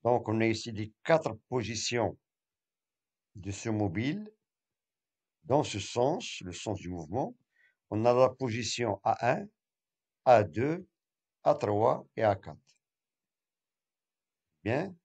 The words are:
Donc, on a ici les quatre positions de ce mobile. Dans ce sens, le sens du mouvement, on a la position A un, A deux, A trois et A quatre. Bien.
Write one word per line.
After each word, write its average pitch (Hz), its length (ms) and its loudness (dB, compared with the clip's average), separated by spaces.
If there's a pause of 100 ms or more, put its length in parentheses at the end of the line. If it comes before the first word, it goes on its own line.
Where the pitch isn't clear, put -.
Donc, 117 240 2
on 110 140 0
a 113 60 4
ici 110 240 -4
les 107 200 -8 (120)
quatre 160 320 2 (120)
positions 113 680 -2 (1160)
de 98 160 -10
ce 113 180 -6
mobile. 110 580 -2 (1160)
Dans 127 200 2
ce 107 160 -6
sens, 131 640 -2
le 90 120 -12
sens 101 260 -6
du 85 100 -10
mouvement, 90 460 -6 (560)
on 107 140 -2
a 120 60 6
la 127 180 6
position 117 760 -4
A 117 300 2
un, 202 140 -4 (800)
A 117 180 8
deux, 143 440 -4 (560)
A - 100 4
trois 110 500 2 (120)
et 113 80 0
A 101 120 4
quatre. 78 220 -16 (2000)
Bien. 165 420 -2